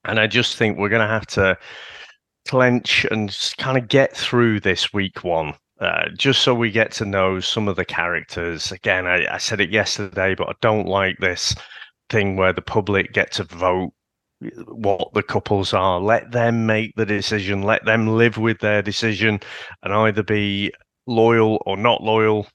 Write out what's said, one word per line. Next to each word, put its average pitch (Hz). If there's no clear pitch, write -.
And 110
I 110
just 117
think 107
we're 101
gonna 110
have 110
to 95
clench 123
and 107
s-, -
kinda 131
get 135
through 117
this 92
week 95
one, 80
uh, 80
just 135
so 131
we 117
get 110
to 110
know 95
some 104
of 92
the 90
characters. 85
Again, 92
I, 90
I 92
said 101
it 85
yesterday, 95
but -
I -
don't 107
like 95
this 90
thing 98
where 92
the -
public 98
get -
to 98
vote 90
what 101
the 104
couples 98
are. 92
Let 110
them 117
make 110
the 110
decision. 101
Let 107
them 110
live 110
with 110
their 104
decision 104
and 95
either 107
be 101
loyal 113
or 98
not 113
loyal 107